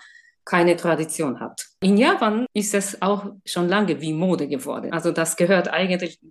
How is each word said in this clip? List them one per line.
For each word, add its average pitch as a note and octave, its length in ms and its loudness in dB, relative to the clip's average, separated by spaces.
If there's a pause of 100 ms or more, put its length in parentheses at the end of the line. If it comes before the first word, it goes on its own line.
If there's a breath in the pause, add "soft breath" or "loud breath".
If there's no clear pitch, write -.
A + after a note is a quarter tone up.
(460 loud breath)
keine F3 300 4
Tradition D#3 640 -2
hat. - 280 -12 (140)
In G3 160 4
Japan B3 560 2
ist G#3 200 -2
es G3 280 -4
auch F#3+ 240 0 (200)
schon F3 220 -2
lange F3+ 340 2
wie D#3 120 -2
Mode D#3+ 340 0
geworden. C3 440 -6
Also E3 200 -2
das E3 240 -2
gehört F3+ 320 2
eigentlich F3+ 520 -2 (100)